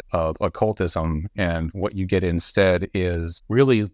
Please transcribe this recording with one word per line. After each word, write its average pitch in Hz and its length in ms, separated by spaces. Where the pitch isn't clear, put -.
of 80 260
occultism, 85 960
and 82 380
what 98 200
you 95 120
get 92 180
instead 90 680
is 85 560
really 117 440